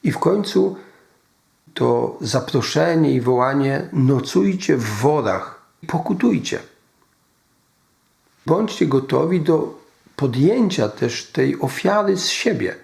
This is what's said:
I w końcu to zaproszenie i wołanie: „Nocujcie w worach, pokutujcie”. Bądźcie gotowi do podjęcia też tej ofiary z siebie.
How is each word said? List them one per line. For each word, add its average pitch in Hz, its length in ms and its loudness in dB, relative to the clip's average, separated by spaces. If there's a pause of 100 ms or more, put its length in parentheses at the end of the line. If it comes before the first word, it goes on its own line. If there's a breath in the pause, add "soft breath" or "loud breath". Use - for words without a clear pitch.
I 180 80 2
w - 80 -4
końcu 196 560 2 (960 loud breath)
to 120 480 0
zaproszenie 151 920 0
i 127 80 0
wołanie: 135 720 0
„Nocujcie 143 840 2
w 120 60 -2
worach, 107 800 -2 (260)
pokutujcie”. - 720 -2 (1900)
Bądźcie 185 420 0
gotowi 139 540 0
do 151 380 0 (360)
podjęcia 143 760 2
też - 420 -6
tej 139 280 0
ofiary 196 580 0
z 185 100 -4
siebie. - 560 -2